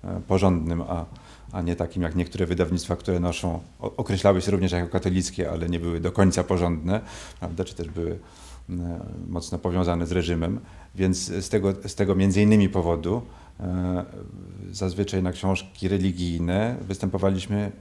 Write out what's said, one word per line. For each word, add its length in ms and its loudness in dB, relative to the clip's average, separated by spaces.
e, 240 -4
porządnym, 540 4
a, 240 -4
a 100 -6
nie 140 0
takim 280 -2
jak 120 -2
niektóre 300 0
wydawnictwa, 500 0
które 240 0
noszą, 400 0
o-, 160 -8
określały 460 4
się 100 0
również 200 2
jako 180 0
katolickie, 640 0
ale 180 -2
nie 100 0
były 200 -2
do 120 -2
końca 320 4
porządne, 580 0
prawda, 240 -6
czy 120 -8
też 140 -8
były, 300 -4
e, 300 -6
mocno 300 -6
powiązane 500 2
z 40 -4
reżimem, 480 0
więc 220 2
z 320 -6
tego, 240 2
z 80 -10
tego 200 2
między 260 4
innymi 280 8
powodu, 520 0
e, 460 -2
zazwyczaj 520 -2
na 80 0
książki 560 -2
religijne 960 0
występowaliśmy 1000 0